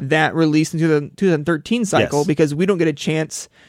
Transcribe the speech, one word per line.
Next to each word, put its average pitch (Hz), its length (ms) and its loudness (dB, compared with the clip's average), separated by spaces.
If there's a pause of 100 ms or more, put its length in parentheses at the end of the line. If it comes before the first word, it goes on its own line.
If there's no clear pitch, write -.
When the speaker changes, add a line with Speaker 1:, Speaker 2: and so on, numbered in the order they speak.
Speaker 1:
that 151 340 0
released 156 380 2
into 165 160 0
the 147 260 0
two 196 120 0
thousand 151 180 0
thirteen 175 400 -2
cycle 147 360 0
Speaker 2:
Yes. 147 60 0
Speaker 1:
because 147 260 2
we 170 120 0
don't 196 120 0
get 165 120 0
a 151 40 -2
chance 156 540 -6 (220)